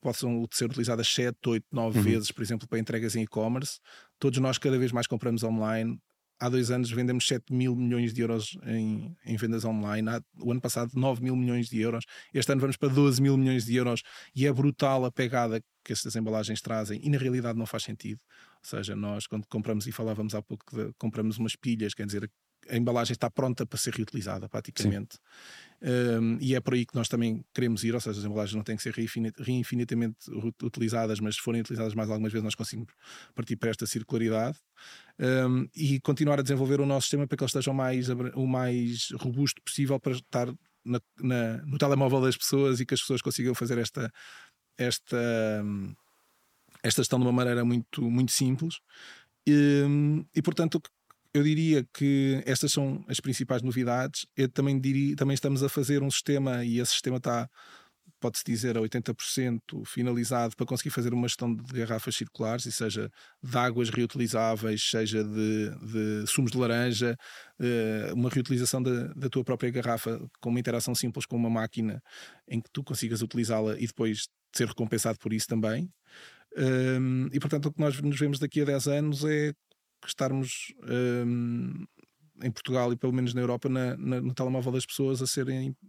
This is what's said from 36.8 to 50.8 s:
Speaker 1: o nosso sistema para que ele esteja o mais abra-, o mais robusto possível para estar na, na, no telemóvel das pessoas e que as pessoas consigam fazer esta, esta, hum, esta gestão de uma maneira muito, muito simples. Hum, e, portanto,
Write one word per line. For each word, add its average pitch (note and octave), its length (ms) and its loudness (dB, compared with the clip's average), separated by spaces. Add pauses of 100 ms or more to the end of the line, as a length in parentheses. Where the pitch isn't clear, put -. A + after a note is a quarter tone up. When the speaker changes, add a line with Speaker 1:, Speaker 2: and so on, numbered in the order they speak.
Speaker 1:
o C#3 60 2
nosso C#3 160 2
sistema C#3+ 240 0
para C3 100 -4
que C3+ 60 -2
ele C3 60 0
esteja C#3 220 0
o C3+ 40 0
mais B2+ 340 0
abra-, B2 280 -2
o C3 100 0
mais B2 640 0 (100)
robusto C3+ 440 0
possível C#3 360 0
para C3 140 -2
estar B2 340 -2 (380)
na, A#2+ 160 0 (200)
na, A#2+ 460 0
no C#3+ 120 -2
telemóvel C#3 420 6
das C3 160 4
pessoas C3+ 440 2
e B2+ 60 -2
que - 80 -2
as B2 60 2
pessoas B2+ 200 0
consigam A#2+ 360 0
fazer A#2+ 220 -2
esta, A#2 300 -2 (680)
esta, B2 400 -2 (460)
hum, G2+ 300 -4 (840)
esta A#2+ 220 2
gestão C3 160 2
de B2+ 60 6
uma B2 80 4
maneira B2 320 4
muito, A#2+ 380 0
muito A#2+ 280 4
simples. C3+ 480 0 (680)
Hum, D3 840 6
e, D#3+ 80 0
portanto, E3 400 2 (540)